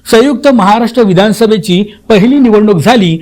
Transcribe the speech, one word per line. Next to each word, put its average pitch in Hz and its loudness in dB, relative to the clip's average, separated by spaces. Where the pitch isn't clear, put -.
संयुक्त 277 0
महाराष्ट्र 233 0
विधानसभेची 202 0
पहिली 233 2
निवडणूक 214 2
झाली, 180 0